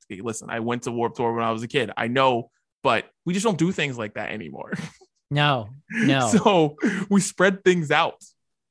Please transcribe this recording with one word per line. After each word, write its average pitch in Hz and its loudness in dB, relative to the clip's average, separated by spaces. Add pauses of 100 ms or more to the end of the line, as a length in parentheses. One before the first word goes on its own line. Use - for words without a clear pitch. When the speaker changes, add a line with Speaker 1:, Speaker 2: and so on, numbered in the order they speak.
Speaker 1:
hey, 95 -12
listen, 117 -8
I 117 -6
went 120 -4
to 123 -6
Warped 117 -2
Tour 117 0
when 117 -2
I 113 0
was 113 -6
a 120 -8
kid. 117 -2
I 113 -2
know, 123 0 (320)
but 120 2 (200)
we 175 -2
just 196 -2
don't 202 0
do 165 2
things 143 -4
like 107 -8
that - -8
anymore. - -12
<laughs> - -10 (480)
Speaker 2:
No, 143 0 (200)
no. 135 2
Speaker 1:
So 175 4 (320)
we 202 4
spread 190 2
things 175 4
out. 156 0 (480)